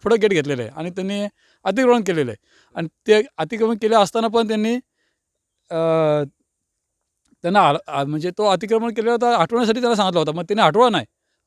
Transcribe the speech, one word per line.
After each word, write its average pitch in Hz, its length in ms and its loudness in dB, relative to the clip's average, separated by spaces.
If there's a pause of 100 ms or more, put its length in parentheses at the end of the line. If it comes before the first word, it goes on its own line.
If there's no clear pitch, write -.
पुढे 208 140 2
गेट 208 140 2
घेतलेला 143 320 -2
आहे 110 140 -8
आणि 160 140 -8
त्यांनी 190 320 -6 (420)
अतिक्रमण 240 380 2
केलेलं 160 280 -2
आहे. 104 140 -16 (300)
आणि 165 140 -8
ते 214 340 2 (160)
अतिक्रमण 220 380 -2
केले 220 180 0
असताना 226 340 2
पण 220 200 0
त्यांनी, 220 260 -2 (960)
अ, 160 520 0 (1200)
त्यांना 190 180 2
आ-, 147 160 4 (100)
आ-, 143 180 -4
म्हणजे 156 260 -4
तो 208 160 -2
अतिक्रमण 220 440 0
केलेला 220 220 -2
होता, 240 260 0
हटवण्यासाठी 233 420 0
त्यांना 233 160 0
सांगितलं 185 240 0
होतं, 156 120 -2
मग 170 100 -6
त्यांनी 208 200 -2
हटवला 202 260 4
नाही. 165 180 -2 (400)